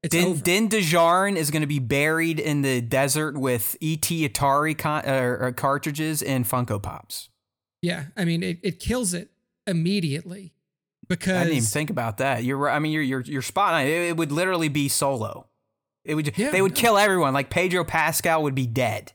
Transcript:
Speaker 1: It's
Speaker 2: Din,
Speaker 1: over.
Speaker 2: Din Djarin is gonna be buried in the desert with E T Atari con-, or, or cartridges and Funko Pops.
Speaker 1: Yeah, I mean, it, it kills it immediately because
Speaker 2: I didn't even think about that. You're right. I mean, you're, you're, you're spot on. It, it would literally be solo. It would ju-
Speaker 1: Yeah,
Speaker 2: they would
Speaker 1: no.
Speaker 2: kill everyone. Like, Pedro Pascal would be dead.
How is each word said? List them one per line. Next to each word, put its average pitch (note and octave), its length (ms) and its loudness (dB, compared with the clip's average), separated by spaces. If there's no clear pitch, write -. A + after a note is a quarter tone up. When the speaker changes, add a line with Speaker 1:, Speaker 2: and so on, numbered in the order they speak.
Speaker 1:
It's E3 120 0
Speaker 2:
Din, F3+ 140 4
Speaker 1:
over. F3 120 0
Speaker 2:
Din G3 280 4
Djarin F3+ 680 4
is D3+ 160 -2
gonna D#3 160 0
be D3 120 -2
buried D#3 600 0
in D3 240 0
the C3 180 2
desert C#3 560 0
with B2+ 440 0
E D#3 160 0
T D#3+ 300 -2
Atari C#3+ 500 2
con-, D3+ 300 -2
or, B2+ 320 0
or B2+ 120 -2
cartridges D3 720 -2
and C3 220 0
Funko A#2 360 -2
Pops. - 480 -12
Speaker 1:
Yeah, E3+ 220 -4
I F#3 80 -2
mean, E3+ 160 0
it, F3 220 -6
it F3 160 -4
kills A3 340 -2
it F3 160 -10
immediately F3 840 -2
because F#3 300 -2
Speaker 2:
I F3 60 2
didn't E3 140 2
even A2+ 100 2
think D3+ 240 -2
about A#2 260 -4
that. C3 260 0
You're C3+ 140 0
right. C#3 180 2
I D3 40 0
mean, D#3 120 0
you're, D#3 120 0
you're, C3 180 -2
you're C3+ 220 -6
spot F#3 320 0
on. D3+ 60 2
It, C3+ 80 2
it E3+ 280 0
would D#3 140 -2
literally E3+ 380 0
be C#3 200 0
solo. C3 580 -2
It D3+ 120 -4
would D#3 100 -2
ju- D3 100 0
Speaker 1:
Yeah, A#3+ 140 0
Speaker 2:
they F#3+ 140 2
would F#3+ 120 2
Speaker 1:
no. G3 60 0
Speaker 2:
kill A3 160 6
everyone. F#3 360 4
Like, C#3 180 -2
Pedro F3+ 320 0
Pascal D#3+ 580 0
would C#3 140 -2
be C3 100 0
dead. A2+ 500 -2